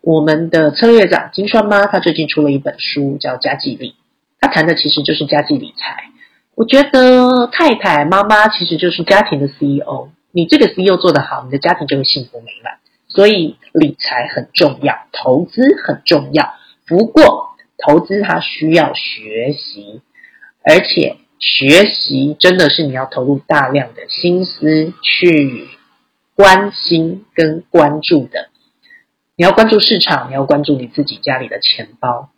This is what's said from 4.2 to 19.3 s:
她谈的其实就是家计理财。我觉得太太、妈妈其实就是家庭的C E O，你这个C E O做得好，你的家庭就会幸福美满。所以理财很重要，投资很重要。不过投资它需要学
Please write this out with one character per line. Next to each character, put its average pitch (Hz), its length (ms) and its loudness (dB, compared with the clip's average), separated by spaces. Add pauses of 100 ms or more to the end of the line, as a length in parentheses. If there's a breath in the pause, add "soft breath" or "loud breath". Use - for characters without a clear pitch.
她 - 80 0
谈 160 180 0
的 170 80 2
其 147 140 -4
实 147 160 -2
就 156 100 -2
是 151 120 -4
家 147 160 0
计 147 140 -2
理 - 200 -8
财。 - 340 -14 (440 soft breath)
我 226 100 0
觉 262 200 4
得 254 640 4
太 285 260 2
太、 156 320 0
妈 190 160 2
妈 214 260 4
其 214 160 -4
实 165 140 -4
就 180 120 0
是 170 120 -8
家 190 180 4
庭 160 200 -2
的 143 60 -2
C 143 200 -6
E 143 140 0
O， - 280 -10 (240)
你 170 140 0
这 226 100 2
个 240 120 6
C - 160 -4
E 190 40 4
O 185 80 4
做 175 160 2
得 147 80 2
好， 135 240 -8
你 127 60 -14
的 139 80 -4
家 165 160 0
庭 160 120 -10
就 139 120 -2
会 135 60 -4
幸 131 200 -4
福 120 160 -18
美 117 60 -20 (180)
满。 - 140 -14 (300)
所 196 200 4
以 185 280 -2 (160 soft breath)
理 151 260 2
财 123 280 -6
很 - 280 -8
重 135 260 2
要， 135 140 -2 (180)
投 131 320 0
资 - 160 -8 (240)
很 - 220 -6
重 139 260 0
要。 151 220 -2 (320 loud breath)
不 190 200 2
过 - 440 4 (280 soft breath)
投 147 220 4
资 196 220 -4
它 170 180 -2
需 - 300 -6
要 160 240 2
学 113 580 -8